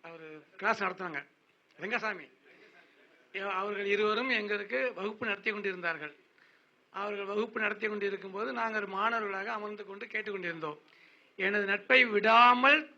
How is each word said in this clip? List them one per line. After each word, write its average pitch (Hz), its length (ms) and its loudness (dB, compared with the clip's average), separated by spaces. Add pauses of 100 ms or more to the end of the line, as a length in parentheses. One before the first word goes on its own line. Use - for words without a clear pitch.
அவரு 165 260 -18 (300)
கிளாஸ் 208 260 0
நடத்துனாங்க, 180 380 -6 (580)
ரெங்கசாமி, 202 480 -4 (1040)
இவ-, 196 280 -4
அவர்கள் 202 240 -2
இருவரும் 214 440 2
எங்களுக்கு 208 500 0 (140)
வகுப்பு 214 320 -6
நடத்தி 202 260 -2
கொண்டிருந்தார்கள். 175 640 -4 (760)
அவர்கள் 202 360 -6
வகுப்பு 214 340 -4
நடத்தி 208 280 -2
கொண்டிருக்கும் 196 440 -4
போது 214 220 -6
நாங்கள் 220 320 -2
மாணவர்களாக 202 680 -2
அமர்ந்து 208 340 -8
கொண்டு 202 200 -12
கேட்டுக்கொண்டிருந்தோம். 175 760 -6 (600)
எனது 202 260 0
நட்பை 202 400 4
விடாமல் 240 760 8 (180)